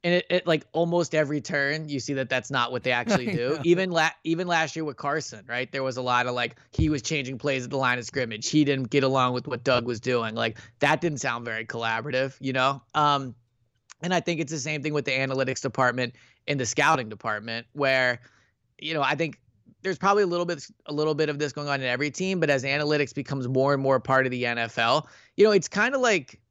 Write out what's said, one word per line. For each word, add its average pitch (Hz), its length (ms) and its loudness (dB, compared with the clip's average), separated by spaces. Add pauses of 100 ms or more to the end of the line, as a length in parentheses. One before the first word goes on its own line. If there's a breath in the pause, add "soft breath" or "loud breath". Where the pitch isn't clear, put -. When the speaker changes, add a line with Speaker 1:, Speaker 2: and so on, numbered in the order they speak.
Speaker 1:
And 175 100 2
it, 180 160 2
it, 180 180 0
like, 160 260 2
almost 170 420 2
every 151 260 0
turn, 147 480 -2
you 139 100 -4
see 143 140 -6
that 131 160 -4
that's 127 220 -2
not 123 200 0
what 123 120 -4
they 127 80 2
actually 123 380 0
Speaker 2:
<laughs> - 20 -2
I - 20 -2
Speaker 1:
do. 120 220 -2
Speaker 2:
know. 151 80 -8
Speaker 1:
Even 180 260 4
la-, 160 220 2 (120)
even 165 240 -2
last 160 280 0
year 160 100 -6
with 143 120 -8
Carson, 143 500 -6
right? 127 240 -6
There 135 100 -4
was 131 160 -4
a 127 60 -4
lot 123 240 2
of, 123 80 -2
like, 120 200 -2 (160 soft breath)
he 160 160 2
was 147 140 0
changing 135 380 -4
plays 135 240 -2
at 123 80 -10
the 139 60 -2
line 127 200 2
of 117 80 -8
scrimmage. 113 420 -4
He 151 160 4
didn't 135 280 0
get 139 120 4
along 131 300 2
with 123 140 -4
what 120 160 -6
Doug 123 240 2
was 120 120 -4
doing. 117 360 -2
Like, 113 240 -2 (200 loud breath)
that 151 220 4
didn't 156 160 -2
sound 120 280 -4
very 113 200 -6
collaborative, 120 760 -2
you 135 140 -4
know? 131 300 0 (100)
Um, 143 400 2 (720)
and 180 100 -2
I 175 60 4
think 170 200 -2
it's 147 120 -4
the 160 80 -6
same 147 240 -6
thing 151 100 -2
with 147 120 -2
the 139 60 -2
analytics 135 500 -2
department 123 520 0 (340 soft breath)
and 143 120 -2
the 127 80 -2
scouting 143 420 2
department, 113 640 -8
where, 131 480 2 (560 soft breath)
you 156 160 -10
know, 156 80 -2
I 135 140 0
think 156 240 -6 (440)
there's 185 140 -4
probably 202 260 4
a 190 40 2
little 175 180 0
bit, 170 200 -6 (200)
a 151 80 -8
little 151 220 0
bit 151 140 0
of 143 100 -4
this 147 140 -2
going 147 140 -8
on 139 140 -2
in 131 60 -2
every 127 240 -2
team, 185 280 -2
but 156 100 2
as 135 140 2
analytics 147 500 0
becomes 135 340 -4
more 131 260 4
and 139 80 0
more 135 180 4
part 131 260 4
of 127 60 -2
the 123 140 -2
N 120 120 -2
F 117 200 -4
L, 123 300 2 (300 loud breath)
you 196 60 8
know, 214 80 6
it's 190 160 4
kinda 240 300 0
like 220 540 0